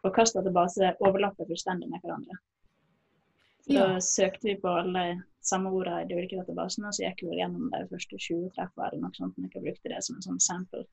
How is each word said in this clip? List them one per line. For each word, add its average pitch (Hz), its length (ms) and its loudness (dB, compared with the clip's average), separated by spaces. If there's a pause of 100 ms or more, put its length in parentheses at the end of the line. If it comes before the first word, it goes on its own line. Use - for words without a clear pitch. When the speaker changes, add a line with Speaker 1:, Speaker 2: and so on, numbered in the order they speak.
Speaker 1:
og 196 100 2
hvilken 220 300 6
database 180 580 4
overlapper 196 480 4
fullstendig 180 400 -4
med 165 140 -8
hverandre. 165 340 -8 (1300)
Så 277 60 4
Speaker 2:
Ja. 277 140 8
Speaker 1:
da 185 100 4
søkte - 460 2
vi 202 120 2
på 190 140 -4
alle 180 540 0 (200)
samme 190 280 0
ordene 180 320 0
i 180 40 -4
de 185 80 -4
ulike 185 220 -4
databasene, 180 500 -4
og 202 60 -6
så - 100 -4
gikk - 260 -4
vi 170 100 -4
gjennom - 320 -2
de - 180 -4
første 185 300 -10
tjue 170 340 -4
treffene 185 380 -6
eller - 100 -6
noe 180 120 -4
sånt, 185 240 -8
men - 160 -6
jeg - 100 -8
brukte - 260 -6
det - 140 -6
som - 120 -6
en 185 60 -12
sånn 180 200 -6
sample. 185 500 -2